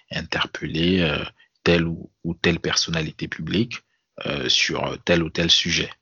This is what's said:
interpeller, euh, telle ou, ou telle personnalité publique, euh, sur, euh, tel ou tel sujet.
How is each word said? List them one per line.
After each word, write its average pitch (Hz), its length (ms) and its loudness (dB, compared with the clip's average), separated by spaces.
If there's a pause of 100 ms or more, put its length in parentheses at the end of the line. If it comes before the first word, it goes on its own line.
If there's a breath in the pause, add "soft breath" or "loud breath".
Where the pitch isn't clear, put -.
(100)
interpeller, 85 880 0
euh, 76 220 0 (420 soft breath)
telle 85 220 6
ou, - 240 -6 (140)
ou 85 100 -2
telle 85 260 2
personnalité 80 680 -2
publique, 117 520 -2 (440)
euh, 139 240 -4
sur, - 380 0
euh, - 180 -6
tel 87 180 4
ou 80 60 -2
tel - 220 0
sujet. - 400 2 (120)